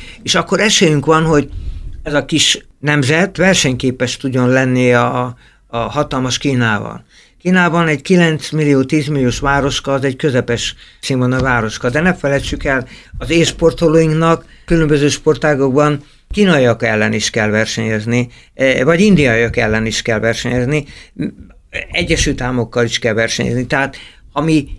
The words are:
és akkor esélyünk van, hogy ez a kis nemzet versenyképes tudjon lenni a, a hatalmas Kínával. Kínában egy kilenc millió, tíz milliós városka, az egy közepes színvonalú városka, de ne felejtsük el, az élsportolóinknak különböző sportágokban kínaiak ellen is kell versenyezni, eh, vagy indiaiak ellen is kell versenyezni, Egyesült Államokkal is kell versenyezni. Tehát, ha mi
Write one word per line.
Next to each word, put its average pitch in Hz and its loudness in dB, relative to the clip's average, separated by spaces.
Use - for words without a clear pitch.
és - -4
akkor 175 0
esélyünk 170 2
van, 160 4
hogy 151 2
ez 147 -8
a 139 0
kis - -2
nemzet 147 0
versenyképes 131 0
tudjon 127 0
lenni 127 2
a, 123 0
a 123 -10
hatalmas 127 -4
Kínával. 113 -2
Kínában 175 2
egy 147 -2
kilenc 170 2
millió, 147 2
tíz 147 -2
milliós 135 0
városka, 139 -2
az 135 -2
egy 135 -2
közepes 120 -2
színvonalú 127 -2
városka, 120 -2
de 143 -2
ne 180 2
felejtsük 139 -4
el, 131 -2
az 127 -6
élsportolóinknak 165 2
különböző 151 2
sportágokban 147 0
kínaiak 143 2
ellen 107 0
is 107 -4
kell 107 0
versenyezni, 110 -2
eh, 131 0
vagy 165 2
indiaiak 131 4
ellen 110 0
is 110 -6
kell 110 -2
versenyezni, 123 -2
Egyesült 165 -2
Államokkal 123 -2
is 117 -4
kell 113 -2
versenyezni. 120 -2
Tehát, 135 -4
ha 143 -4
mi 156 0